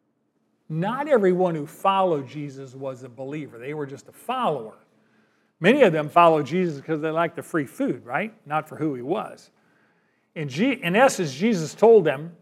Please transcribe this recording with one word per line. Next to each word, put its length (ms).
Not 400
everyone 460
who 140
followed 600
Jesus 460
was 300
a 60
believer. 500
They 160
were 100
just 240
a 20
follower. 640
Many 240
of 100
them 160
followed 380
Jesus 300
because 220
they 120
liked 240
the 80
free 240
food, 360
right? 300
Not 200
for 80
who 200
he 80
was. 480
In 160
G-, 320
in 140
essence, 360
Jesus 440
told 300
them 360